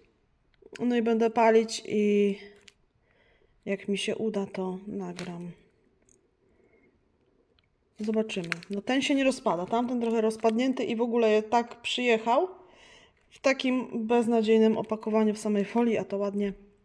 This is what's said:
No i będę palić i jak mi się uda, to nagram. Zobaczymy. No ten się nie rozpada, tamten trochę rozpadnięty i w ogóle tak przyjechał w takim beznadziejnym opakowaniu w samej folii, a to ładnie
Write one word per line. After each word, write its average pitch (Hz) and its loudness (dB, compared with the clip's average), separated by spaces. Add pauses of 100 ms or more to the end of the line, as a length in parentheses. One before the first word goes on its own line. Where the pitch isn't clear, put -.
(800)
No 240 0
i 240 2
będę 226 2
palić 226 2
i 208 2 (1300)
jak 196 -4
mi 196 -2
się - -4
uda, 208 -4
to 185 -8
nagram. 175 -10 (2500)
Zobaczymy. 214 -4 (200)
No 202 -6
ten 262 0
się 285 2
nie 269 2
rozpada, 185 0
tamten 240 -2
trochę 233 0
rozpadnięty 226 0
i 226 -2
w 220 -4
ogóle 226 2
tak 233 -2
przyjechał 240 0 (840)
w - -20
takim 254 0
beznadziejnym 220 4
opakowaniu 214 0
w 214 -10
samej 208 0
folii, 233 0
a 185 -4
to 196 -6
ładnie 202 -4 (320)